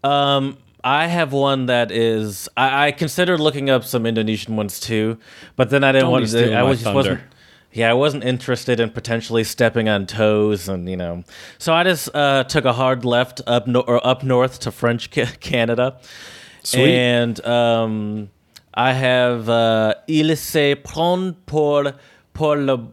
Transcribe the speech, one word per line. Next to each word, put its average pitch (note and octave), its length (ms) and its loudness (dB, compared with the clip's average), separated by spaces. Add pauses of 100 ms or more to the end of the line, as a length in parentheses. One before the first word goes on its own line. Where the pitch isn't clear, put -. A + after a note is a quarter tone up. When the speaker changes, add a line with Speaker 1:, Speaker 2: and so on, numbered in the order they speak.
Speaker 1:
Um, C#3 540 0 (260)
I C#3+ 240 0
have E3+ 260 -2
one C#3 340 0
that A#2+ 240 0
is, A2 640 -2
I, C3+ 320 2
I D3 40 0
considered F3 480 0
looking C#3+ 300 0
up B2+ 140 2
some A#2 220 -4
Indonesian A2 500 -2
ones G#2 240 -6
too, A2+ 380 -2 (380)
but B2+ 140 2
then C#3 140 4
I C3+ 80 4
didn't C3+ 140 4
Speaker 2:
Don't B2+ 60 2
Speaker 1:
want B2+ 120 4
Speaker 2:
be A2 80 -2
Speaker 1:
to, A2+ 60 0
Speaker 2:
stealing A#2 180 2
Speaker 1:
I A#2 80 4
Speaker 2:
my C3+ 60 4
Speaker 1:
was, B2 120 0
just G#2+ 140 -2
wasn't, A2 240 0
Speaker 2:
thunder. - 120 -20 (420)
Speaker 1:
yeah, A2+ 160 2
I A#2+ 40 4
wasn't C#3 300 0
interested B2+ 560 -2
in A2+ 120 0
potentially A#2 520 -2
stepping A2 460 0
on G2+ 180 0
toes G#2+ 640 0
and, F2+ 200 -6
you F#2 80 -6
know. F2 260 -8 (340)
So E3 160 0
I E3+ 100 4
just, F3+ 320 0
uh, C#3 300 2
took D3 200 -2
a B2 80 4
hard C3 320 0
left B2 420 0
up A#2+ 200 0
no-, B2 140 2
or B2 240 0
up B2+ 180 0
north B2+ 380 0
to A#2 100 -6
French A#2 400 -2
Ca-, B2 280 -4
Canada. A#2+ 600 -2 (640)
Speaker 2:
Sweet. B2+ 320 2
Speaker 1:
And, A#2+ 500 0
um, A2 840 0 (440)
I B2+ 200 0
have, B2 560 0
uh, A2+ 460 2 (120)
"Il D#3 280 2
se C#3+ 400 0
prend F3 600 -2 (120)
pour, C#3+ 460 0 (400)
pour D3+ 240 0
le C3+ 200 0 (160)